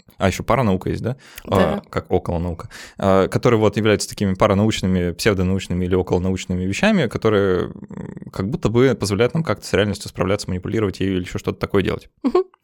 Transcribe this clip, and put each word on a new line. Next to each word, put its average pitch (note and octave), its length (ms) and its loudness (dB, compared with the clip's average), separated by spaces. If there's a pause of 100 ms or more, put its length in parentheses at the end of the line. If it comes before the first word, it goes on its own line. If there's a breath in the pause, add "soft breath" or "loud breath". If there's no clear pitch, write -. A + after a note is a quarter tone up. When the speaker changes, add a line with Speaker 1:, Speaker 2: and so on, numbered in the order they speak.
(180)
Speaker 1:
а, F#2+ 100 2
ещё - 160 -2
паранаука A2 460 0
есть, F#2+ 120 -4
да? A2+ 140 -4 (300 loud breath)
Speaker 2:
Да. F#2 300 2
Speaker 1:
А, - 140 -6
как - 220 -6
околонаука. F2 560 -2 (300 loud breath)
А, F#2+ 320 4
которые A#2 280 2
вот G#2+ 200 2
являются G#2 320 2
такими F#2+ 240 -2
паранаучными, F#2+ 800 2
псевдонаучными F#2 720 0
или F2+ 100 0
околонаучными F#2 720 -2
вещами, E3 420 0
которые, G2 600 0
м, - 640 -14
как - 160 -4
будто C3+ 180 -2
бы A#2+ 320 4
позволяют G#2 340 0
нам E3 120 0
как-то G#2+ 200 -4
с - 60 -8
реальностью G2+ 380 0
справляться, F#2+ 400 -2
манипулировать F#2 500 -2
ею F#2+ 160 0
или F2+ 80 0
ещё F2 160 -8
что-то - 220 -6
такое G2 220 0
делать. - 260 -6 (140)
Speaker 2:
Мгм. F4 200 2 (200)